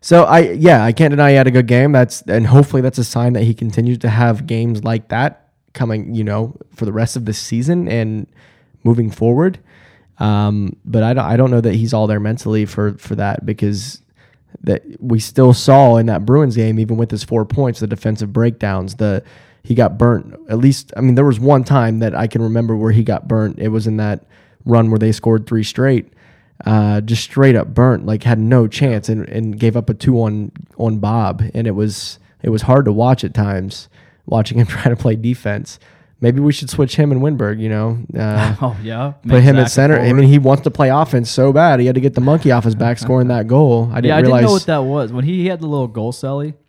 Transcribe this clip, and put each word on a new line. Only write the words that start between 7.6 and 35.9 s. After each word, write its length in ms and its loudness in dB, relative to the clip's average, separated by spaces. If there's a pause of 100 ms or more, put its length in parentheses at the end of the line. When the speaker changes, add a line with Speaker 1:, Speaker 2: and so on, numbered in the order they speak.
Speaker 1:
and 380 -4 (580)
moving 260 2
forward. 480 0 (600)
Um, 680 -2
but 180 -2
I 120 0
don't, 100 -2
I 120 0
don't 140 2
know 100 2
that 140 0
he's 200 -2
all 120 0
there 140 -2
mentally 460 -4
for, 280 -4
for 220 -10
that 300 -6
because 560 -6 (600)
that 200 -4 (180)
we 200 -2
still 320 4
saw 440 6
in 100 2
that 200 -2
Bruins 300 2
game, 220 0
even 180 -2
with 140 -2
his 140 -8
four 200 -2
points, 360 -4
the 60 -6
defensive 460 -6
breakdowns, 640 -2
the, 260 -2 (400)
he 120 -2
got 240 2
burnt. 360 0 (140)
At 100 -4
least, 380 0
I 40 -6
mean, 140 2
there 100 4
was 140 2
one 260 2
time 360 0
that 140 -4
I 120 -4
can 160 -4
remember 340 -2
where 160 0
he 120 2
got 240 -4
burnt. 300 -2
It 100 -4
was 180 -2
in 120 -2
that 260 -4 (400)
run 260 4
where 80 2
they 140 2
scored 340 0
three 160 -2
straight, 500 -2 (520)
uh, 380 2
just 200 -2
straight 320 2
up 140 -2
burnt, 360 0
like, 200 -4
had 160 0
no 260 2
chance 420 -4
and, 200 -4
and 320 -6
gave 160 2
up 120 -4
a 60 0
two 260 0
on, 300 -4 (280)
on 200 -2
Bob. 440 -2 (120)
And 140 -4
it 40 -2
was, 460 -6 (240)
it 80 -2
was 120 -2
hard 240 2
to 60 0
watch 300 0
at 120 -8
times, 540 -4 (380)
watching 320 -2
him 80 2
<laughs> 0 -
try 240 -4
to 60 -2
play 180 -2
defense. 640 -6 (420)